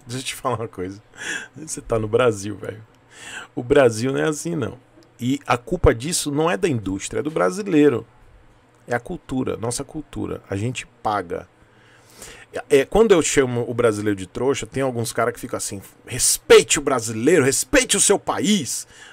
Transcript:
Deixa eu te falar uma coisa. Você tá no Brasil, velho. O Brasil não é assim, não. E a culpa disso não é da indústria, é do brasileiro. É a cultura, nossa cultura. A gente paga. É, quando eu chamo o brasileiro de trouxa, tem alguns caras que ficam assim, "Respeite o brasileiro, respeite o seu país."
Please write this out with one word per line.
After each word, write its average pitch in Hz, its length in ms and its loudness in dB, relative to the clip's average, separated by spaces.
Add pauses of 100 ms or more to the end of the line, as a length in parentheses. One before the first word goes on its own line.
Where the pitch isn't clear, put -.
Deixa 127 160 -10
eu - 20 -12
te - 120 -8
falar 123 200 -4
uma 113 120 -8
coisa. 98 340 -10 (540)
Você 151 240 -12
tá 113 180 -2
no 107 80 -2
Brasil, 107 500 0
velho. 110 260 -12 (760)
O 123 60 -6
Brasil 123 500 4
não 143 80 -2
é 156 80 0
assim, 160 260 -6
não. 117 240 -6 (420)
E 131 260 -2
a 127 100 2
culpa - 380 2
disso 147 360 -4
não 156 200 0
é 196 60 -2
da 190 120 -2
indústria, 104 520 -4
é - 20 -4
do 147 80 -4
brasileiro. 165 760 2 (800)
É 123 80 -4
a 120 60 -2
cultura, - 560 -6
nossa 123 280 -6
cultura. 101 640 -10
A 98 80 -6
gente 120 300 -6 (160)
paga. 92 440 -4 (1200)
É, 139 160 4
quando 208 280 4
eu 165 100 6
chamo 123 460 0
o 123 40 -8
brasileiro 107 460 0
de 92 80 -10
trouxa, 123 400 -2
tem 127 160 -4
alguns 117 300 -4
caras 117 200 0
que - 80 -14
ficam 123 160 -10
assim, 98 240 -8 (260)
"Respeite - 720 4
o 147 40 -4
brasileiro, 123 640 2
respeite - 520 2
o 190 40 2
seu 196 180 4
país." 147 680 -2 (260)